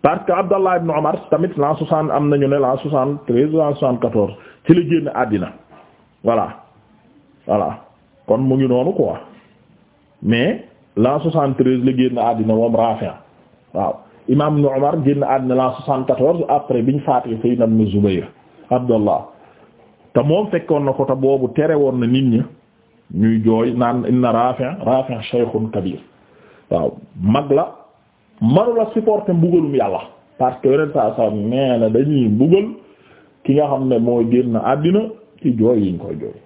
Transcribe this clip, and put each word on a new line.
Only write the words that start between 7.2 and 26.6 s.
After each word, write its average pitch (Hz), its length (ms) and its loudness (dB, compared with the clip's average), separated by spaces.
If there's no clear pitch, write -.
Voilà. 98 340 -2
Kon 110 120 2
mu 131 180 2
ngi 135 120 2
noonu 127 260 0
quoi. 87 240 -2
Mais 120 420 0
l'an 127 240 2
soixante-treize 139 640 0
la 131 120 2
génn 123 220 0
àddina 110 360 0
moom 113 200 2
Rafi'. 110 380 -2
Waaw. 92 200 -2
Imam 147 300 2
Ibn 147 160 2
Umar 143 200 0
génn 143 180 2
àddina 127 320 0
l'an 127 200 0
soixante-quatorze 135 760 0
après 135 340 0
biñ 135 180 0
faatee 123 420 -2
Sayyidina 120 240 2
Ibn 110 240 2
Zubayr. 95 340 0
Abdallah. 113 500 0
Te 117 80 4
moom 175 280 0
fekkoon 160 340 0
na 135 80 0
ko 135 120 -2
te 135 100 -2
boobu 135 400 0
tere 156 220 2
woon 135 240 2
na 117 60 0
nit 127 180 2
ñi 117 160 2
ñuy 110 300 2
jooy 113 320 2
naan 120 320 0
inna 123 240 2
Rafi', 127 440 -2
Rafi' 131 340 -2
shaykhun 113 420 -2
kabir. 92 260 -4